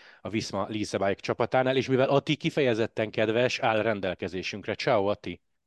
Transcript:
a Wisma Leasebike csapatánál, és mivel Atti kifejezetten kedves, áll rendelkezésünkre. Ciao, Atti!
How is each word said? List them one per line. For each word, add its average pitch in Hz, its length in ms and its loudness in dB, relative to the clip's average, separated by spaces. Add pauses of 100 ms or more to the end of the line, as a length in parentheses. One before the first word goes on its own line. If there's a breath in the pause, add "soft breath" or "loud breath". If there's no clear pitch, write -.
(220 soft breath)
a - 80 -10
Wisma 98 400 -4
Leasebike 101 500 -2
csapatánál, 127 560 0
és 123 120 0
mivel 131 220 2
Atti 139 260 2
kifejezetten 117 760 0
kedves, 113 500 2
áll 110 220 2
rendelkezésünkre. 95 960 -4
Ciao, 110 300 2
Atti! 101 360 -4 (260)